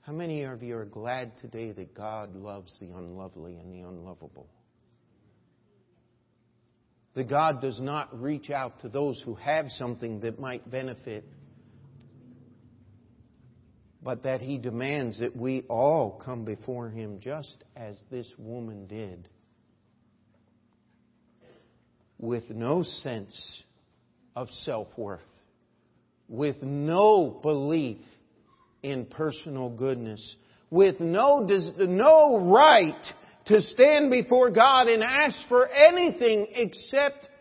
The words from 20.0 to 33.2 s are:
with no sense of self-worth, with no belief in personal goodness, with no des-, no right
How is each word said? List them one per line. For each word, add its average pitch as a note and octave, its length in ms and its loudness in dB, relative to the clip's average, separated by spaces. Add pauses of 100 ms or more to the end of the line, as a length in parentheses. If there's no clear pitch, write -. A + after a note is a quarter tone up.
with A#2 300 -8
no A#2+ 340 -4
sense - 800 -12 (720)
of B2 140 -12 (140)
self-worth, G#2+ 580 -10 (1040)
with C#3 340 -6
no D#3+ 800 2
belief D3 580 -2 (840)
in C3+ 220 -8
personal C#3 640 -8
goodness, A#2+ 680 -8 (340)
with F#3 300 4
no G#3+ 480 2
des-, F3+ 400 0
no A#3 640 6
right A3+ 600 8 (320)